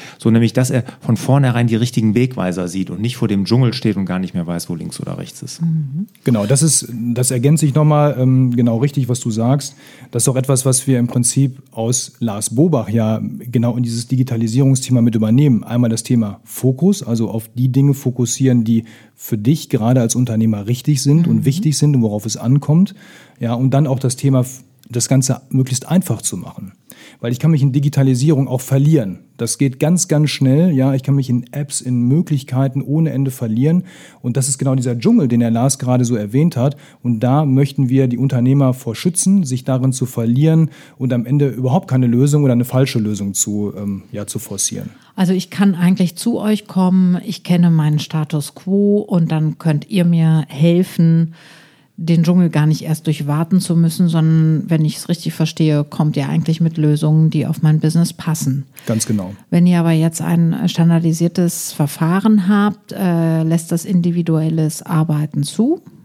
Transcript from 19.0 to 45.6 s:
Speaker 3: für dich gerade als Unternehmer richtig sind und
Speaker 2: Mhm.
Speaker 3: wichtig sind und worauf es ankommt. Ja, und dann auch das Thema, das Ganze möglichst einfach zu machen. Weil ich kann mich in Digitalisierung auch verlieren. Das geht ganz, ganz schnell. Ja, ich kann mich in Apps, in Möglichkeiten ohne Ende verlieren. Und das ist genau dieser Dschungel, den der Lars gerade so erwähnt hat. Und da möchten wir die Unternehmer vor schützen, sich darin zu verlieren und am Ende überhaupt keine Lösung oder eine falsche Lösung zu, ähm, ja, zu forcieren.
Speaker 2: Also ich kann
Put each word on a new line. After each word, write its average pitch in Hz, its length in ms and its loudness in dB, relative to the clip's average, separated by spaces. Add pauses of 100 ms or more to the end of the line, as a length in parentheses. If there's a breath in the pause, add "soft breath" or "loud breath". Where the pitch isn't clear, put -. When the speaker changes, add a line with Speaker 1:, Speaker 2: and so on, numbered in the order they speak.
Speaker 3:
für - 240 -8
dich 131 320 -2
gerade 123 320 2
als 113 140 -2
Unternehmer 113 500 0
richtig 127 360 -2
sind 156 240 4
und 113 100 2
Speaker 2:
Mhm. 107 100 0
Speaker 3:
wichtig 156 320 0
sind 147 180 2
und 120 60 2
worauf 104 240 -2
es 104 100 -6
ankommt. 147 580 2 (460 loud breath)
Ja, 117 140 -2
und 127 160 0
dann 143 160 2
auch 131 120 -2
das 123 180 -2
Thema, 135 280 2 (460)
das 120 180 -4
Ganze 131 400 0
möglichst 131 400 -2
einfach 160 320 0
zu - 160 -8
machen. 90 360 -14 (460 loud breath)
Weil 120 140 -4
ich 123 60 -4
kann 160 120 2
mich 151 120 2
in 139 100 2
Digitalisierung 139 760 2
auch 127 120 -4
verlieren. 135 600 0 (180)
Das 117 180 -4
geht 135 240 -2
ganz, 160 280 2
ganz 151 200 2
schnell. 143 440 2
Ja, 135 200 2
ich 131 100 -2
kann 139 120 0
mich 127 160 0
in 123 220 -2
Apps, 143 280 -8
in 127 220 -2
Möglichkeiten 135 800 0
ohne 156 260 0
Ende 135 220 -2
verlieren. 131 540 0 (360 loud breath)
Und 123 160 -4
das 135 100 0
ist 135 120 -4
genau 131 160 0
dieser 123 240 -2
Dschungel, 190 280 4
den 117 140 2
der 117 100 2
Lars 123 280 2
gerade 127 260 2
so 120 120 0
erwähnt 120 420 0
hat. 131 180 0 (260 loud breath)
Und 120 180 0
da 135 260 4
möchten 139 420 2
wir 131 200 2
die 123 100 -2
Unternehmer 131 560 2
vor 117 200 -8
schützen, 190 500 0
sich 127 200 -4
darin 131 300 0
zu 131 100 -4
verlieren 143 640 2 (300 loud breath)
und 131 160 -2
am 120 100 -2
Ende 143 240 2
überhaupt 123 400 -2
keine 127 180 2
Lösung 143 380 2
oder 131 80 2
eine 120 140 0
falsche 131 320 0
Lösung 101 340 -4
zu, 104 420 -4
ähm, 98 280 -8 (100)
ja, 101 140 -10
zu - 120 -10
forcieren. 98 520 -8 (260 loud breath)
Speaker 2:
Also 185 160 0
ich 185 160 -2
kann 196 260 2